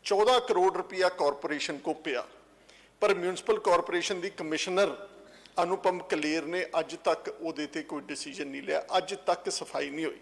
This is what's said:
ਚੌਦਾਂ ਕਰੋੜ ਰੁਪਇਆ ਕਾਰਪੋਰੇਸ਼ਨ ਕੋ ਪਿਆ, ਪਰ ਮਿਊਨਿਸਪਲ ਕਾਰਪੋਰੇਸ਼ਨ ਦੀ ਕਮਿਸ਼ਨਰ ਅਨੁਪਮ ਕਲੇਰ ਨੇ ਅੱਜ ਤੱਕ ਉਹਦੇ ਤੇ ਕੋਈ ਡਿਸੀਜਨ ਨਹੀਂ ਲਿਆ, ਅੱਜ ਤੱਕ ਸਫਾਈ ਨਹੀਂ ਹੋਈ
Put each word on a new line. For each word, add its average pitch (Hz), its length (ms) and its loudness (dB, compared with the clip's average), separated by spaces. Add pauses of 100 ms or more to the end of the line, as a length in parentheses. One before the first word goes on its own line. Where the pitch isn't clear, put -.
ਚੌਦਾਂ 214 360 6
ਕਰੋੜ 185 360 4
ਰੁਪਇਆ 185 320 0
ਕਾਰਪੋਰੇਸ਼ਨ 147 680 -2
ਕੋ 156 160 -4
ਪਿਆ, 143 320 -4 (760)
ਪਰ 202 140 6
ਮਿਊਨਿਸਪਲ 180 440 0
ਕਾਰਪੋਰੇਸ਼ਨ 175 600 2
ਦੀ 196 80 -4
ਕਮਿਸ਼ਨਰ 180 680 0 (680)
ਅਨੁਪਮ 180 360 2
ਕਲੇਰ 151 460 0
ਨੇ 175 200 -2 (140)
ਅੱਜ 160 160 -6
ਤੱਕ - 340 0
ਉਹਦੇ 156 380 -6
ਤੇ 156 160 -8
ਕੋਈ 151 180 -8
ਡਿਸੀਜਨ 143 460 -10
ਨਹੀਂ 139 140 -10
ਲਿਆ, - 240 -2 (120)
ਅੱਜ 190 160 0 (140)
ਤੱਕ 175 220 0
ਸਫਾਈ 143 400 -4
ਨਹੀਂ 156 160 -6
ਹੋਈ - 160 -6